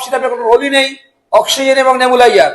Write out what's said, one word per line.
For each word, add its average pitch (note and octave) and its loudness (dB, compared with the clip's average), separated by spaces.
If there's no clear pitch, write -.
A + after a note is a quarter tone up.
সিরাপে C4 -4
কোনো - -10
রোলই B3 2
নেই, C4+ 0
অক্সিজেন C4+ 0
এবং C4 2
নেবুলাইজার, B3 2